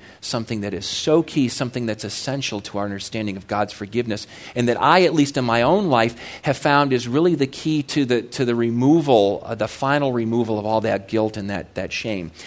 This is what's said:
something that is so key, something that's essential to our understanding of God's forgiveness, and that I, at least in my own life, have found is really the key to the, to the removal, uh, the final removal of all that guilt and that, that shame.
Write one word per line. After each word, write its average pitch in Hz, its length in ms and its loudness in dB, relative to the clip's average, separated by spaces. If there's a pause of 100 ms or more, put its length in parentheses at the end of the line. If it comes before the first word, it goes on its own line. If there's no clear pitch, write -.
(220)
something 113 400 -4
that 101 120 -4
is 92 120 -8
so 160 380 2
key, 135 260 0
something 123 360 -4
that's 107 200 -4
essential 131 560 -6
to - 160 -10
our 101 80 -2
understanding 101 500 -6
of 95 120 -14
God's 104 260 -2
forgiveness, 107 540 -4 (280)
and 120 140 2
that 117 120 0
I, 170 220 6
at 160 100 4
least 143 220 2
in 131 80 0
my 117 200 2
own 180 260 2
life, 117 260 4 (280)
have 135 120 0
found 143 380 2
is 117 120 0
really 156 300 2
the 135 120 0
key 151 360 -2
to 143 220 0
the, 120 160 2
to - 240 -4
the 120 100 2
removal, 117 880 4
uh, 113 100 -6
the 107 120 -2
final 139 460 0
removal 113 440 0
of 104 80 -4
all 110 160 0
that 101 280 -2
guilt 110 260 0
and 101 140 -6
that, 95 260 -8
that 92 160 -6
shame. 92 400 -6 (160)